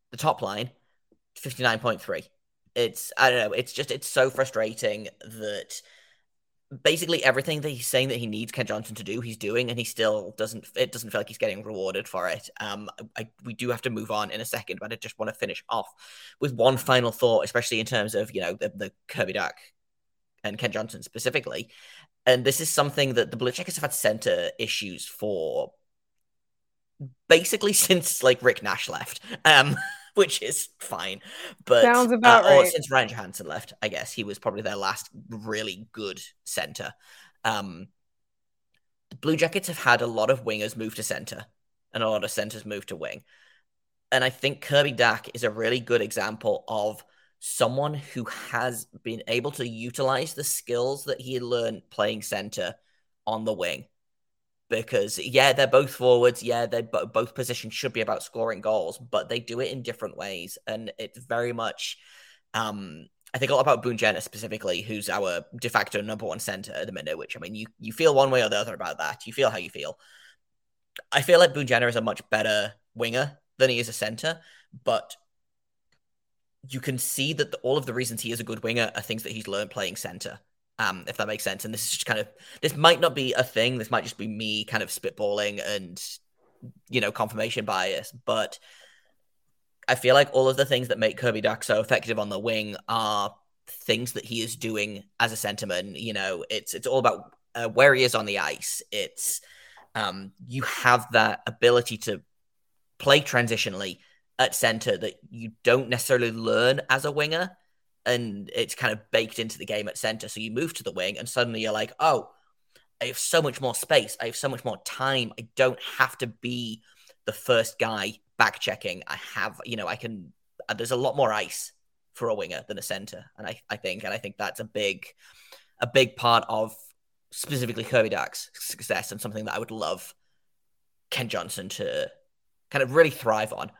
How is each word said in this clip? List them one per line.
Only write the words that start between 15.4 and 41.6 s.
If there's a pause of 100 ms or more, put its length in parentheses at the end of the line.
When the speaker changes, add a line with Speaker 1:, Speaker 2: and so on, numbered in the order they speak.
Speaker 1:
off (540)
with
one
final
thought,
especially
in
terms
of,
you
know,
the,
the (140)
Kirby
Dach (880)
and
Kent
Johnson
specifically. (560)
And
this
is
something
that
the
Blue
Jackets
have
had
center (100)
issues
for (1600)
basically
<laughs>
since,
like,
Rick
Nash
left, (240)
um,
<laughs> (280)
which
is (100)
fine. (420)
But,
Speaker 2:
Sounds
about
Speaker 1:
uh,
or
Speaker 2:
right.
Speaker 1:
since
Ryan
Johansson
left,
I
guess
he
was
probably
their
last (220)
really
good (240)
center. (520)
Um, (1200)
the
Blue
Jackets
have
had
a
lot
of
wingers
move
to
center (480)